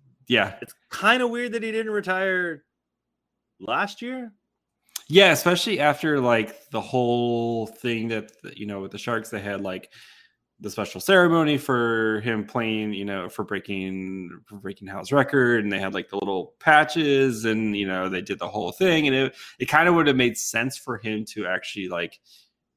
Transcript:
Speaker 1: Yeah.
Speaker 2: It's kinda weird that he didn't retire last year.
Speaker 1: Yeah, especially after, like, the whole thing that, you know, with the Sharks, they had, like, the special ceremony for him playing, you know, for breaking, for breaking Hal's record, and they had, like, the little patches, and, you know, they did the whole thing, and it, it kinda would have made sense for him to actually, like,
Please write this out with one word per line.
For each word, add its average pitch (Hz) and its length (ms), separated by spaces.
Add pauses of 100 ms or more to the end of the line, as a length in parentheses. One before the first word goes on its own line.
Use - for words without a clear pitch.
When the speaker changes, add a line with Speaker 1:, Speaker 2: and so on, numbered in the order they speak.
(280)
Speaker 1:
Yeah. 107 340
Speaker 2:
It's - 120 (180)
kinda 240 360
weird 240 260
that 226 100
he 226 80
didn't 220 200
retire 185 720 (960)
last 147 420
year. 247 300 (800)
Speaker 1:
Yeah, 180 220
especially 175 480
after, 147 400
like, 117 500
the 110 120
whole 120 840
thing 117 420
that, 107 220 (240)
you 107 100
know, 101 140
with 95 120
the 101 60
Sharks, 110 320
they 104 120
had, 101 200
like, 92 300 (680)
the 104 80
special 95 320
ceremony 165 560
for 113 640
him 110 240
playing, 110 480
you 98 100
know, 98 240
for 101 160
breaking, 95 840 (160)
for 104 100
breaking 95 320
Hal's 95 240
record, 127 520
and 101 80
they 98 80
had, 98 140
like, 92 160
the 98 60
little 98 440
patches, 143 840
and, 110 320
you 101 100
know, 92 220
they 92 140
did 92 180
the - 80
whole 98 240
thing, 165 360
and 135 80
it, 131 200 (240)
it 131 80
kinda 165 240
would 165 160
have 139 80
made 123 220
sense 120 400
for 120 200
him 107 280
to 104 220
actually, 92 420
like, 87 300 (580)